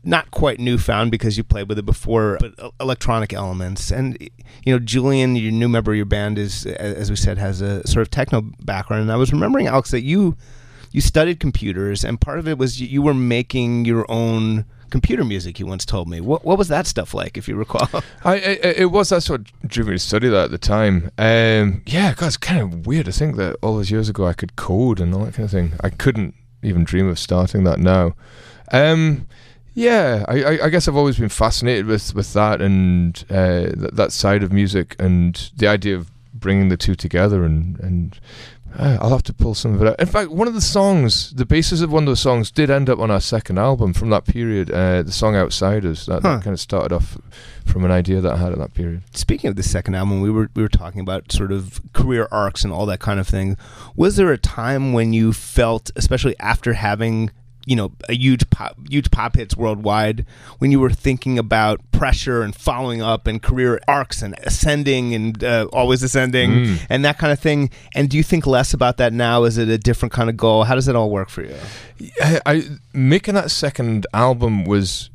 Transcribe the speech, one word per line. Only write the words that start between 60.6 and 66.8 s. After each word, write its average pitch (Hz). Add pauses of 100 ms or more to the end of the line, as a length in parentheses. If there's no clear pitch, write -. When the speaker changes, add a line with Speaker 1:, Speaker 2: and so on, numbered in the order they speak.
Speaker 1:
you 139
were 131
thinking 127
about 107 (120)
pressure 127
and 104
following 123
up 110
and 110
career 123
arcs 139
and 104
ascending 139
and, 110
uh, 117
always 127
ascending 127
Speaker 2:
Mm. 117